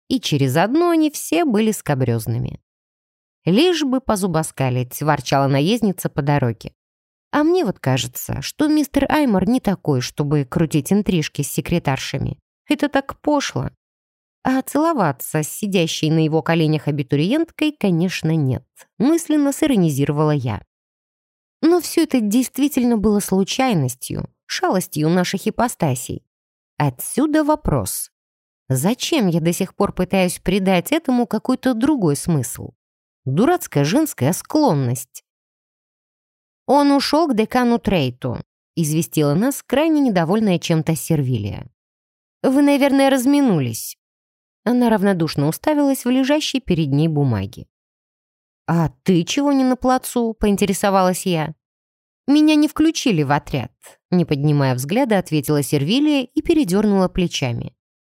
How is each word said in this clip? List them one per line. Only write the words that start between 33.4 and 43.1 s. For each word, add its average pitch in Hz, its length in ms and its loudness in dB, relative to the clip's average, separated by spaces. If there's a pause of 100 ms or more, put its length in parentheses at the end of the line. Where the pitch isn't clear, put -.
женская 180 480 0
склонность. 147 920 -2 (1400)
«Он 285 260 4
ушёл 294 360 2
к 262 60 0
декану 233 440 2
Трейту», 135 600 -2 (360)
известила 156 600 0
нас 247 280 0
крайне 302 380 2
недовольная 196 580 2
чем-то 160 360 0
Сервилия. 127 760 -2 (720)
«Вы, 277 200 2
наверное, 277 460 4
разминулись». 254 880 0 (680)